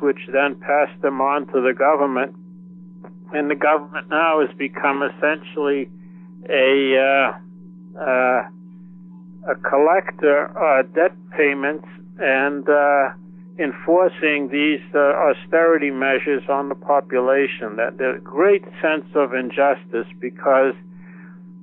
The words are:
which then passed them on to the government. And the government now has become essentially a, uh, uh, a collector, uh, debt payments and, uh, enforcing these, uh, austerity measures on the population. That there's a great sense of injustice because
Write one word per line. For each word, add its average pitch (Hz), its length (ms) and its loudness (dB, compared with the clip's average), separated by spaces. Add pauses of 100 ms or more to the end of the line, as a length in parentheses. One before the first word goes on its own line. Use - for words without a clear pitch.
which 143 180 0 (140)
then 139 220 0
passed - 460 -2
them 139 200 -2
on 139 320 0
to 131 80 2
the 127 120 2
government. 135 640 0 (960)
And 147 180 -4
the 147 60 -2
government 147 540 -2
now 156 320 2
has 135 160 -2
become 139 460 -4
essentially 143 840 -4 (600)
a, 135 480 2
uh, - 1040 -2
uh, 127 420 0 (1040)
a 135 60 -2 (140)
collector, 156 880 0
uh, 147 240 2 (120)
debt 180 200 2 (240)
payments 143 500 -2 (320)
and, 139 480 0
uh, 143 440 4 (480)
enforcing 160 880 0
these, 147 320 0 (120)
uh, 147 60 2
austerity 151 920 2
measures 135 580 -2
on 143 220 -2
the 139 60 -6
population. 127 1000 0
That 120 200 -4
there's 127 200 -4
a 120 60 -18
great 196 400 2 (200)
sense 156 320 -2
of 135 180 0
injustice 127 720 -2 (140)
because 131 560 0 (880)